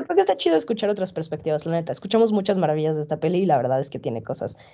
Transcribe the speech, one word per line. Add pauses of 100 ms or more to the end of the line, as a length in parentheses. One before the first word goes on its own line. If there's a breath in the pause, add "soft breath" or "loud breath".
creo
que
está
chido
escuchar
otras
perspectivas,
la
neta.
Escuchamos
muchas
maravillas
de
esta
peli
y
la
verdad
es
que
tiene
cosas (160 loud breath)